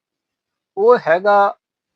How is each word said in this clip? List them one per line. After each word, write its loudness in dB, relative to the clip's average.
ਉਹ 2
ਹੈਗਾ 0